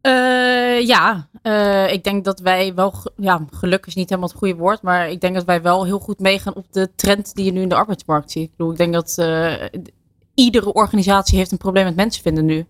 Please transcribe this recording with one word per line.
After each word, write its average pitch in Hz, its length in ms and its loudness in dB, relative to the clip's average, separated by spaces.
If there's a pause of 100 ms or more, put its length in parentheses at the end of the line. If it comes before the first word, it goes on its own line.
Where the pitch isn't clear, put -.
Eh, 247 840 2
ja, 190 400 2 (140)
eh, 202 520 2
ik 190 100 -6
denk 202 220 -2
dat 190 140 -4
wij 185 340 0
wel, 190 180 0
ge-, - 240 -14
ja, 180 360 0
geluk 185 340 -2
is 175 100 -16
niet 185 140 -4
helemaal 185 200 -2
het - 80 -14
goede 190 180 -2
woord, 185 260 -2
maar 180 280 0
ik 175 120 -8
denk 185 140 -2
dat 180 100 -4
wij 175 160 2
wel 180 240 2
heel 196 140 -2
goed 208 200 -10
meegaan 190 360 -2
op 196 160 -14
de 190 240 0
trend 202 400 -2
die 196 100 -2
je 190 60 2
nu 185 100 -2
in 185 80 -2
de 170 60 2
arbeidsmarkt 165 560 -2
ziet. 160 120 -6
Ik 160 140 -10
bedoel, 165 140 -2
ik 160 60 -8
denk 170 160 0
dat, 170 240 -2
eh, 165 340 0 (840)
iedere 226 400 4
organisatie 196 640 2
heeft 185 140 0
een 185 60 -4
probleem 190 280 2
met 170 100 -2
mensen 214 260 -2
vinden 156 240 0
nu. 156 240 0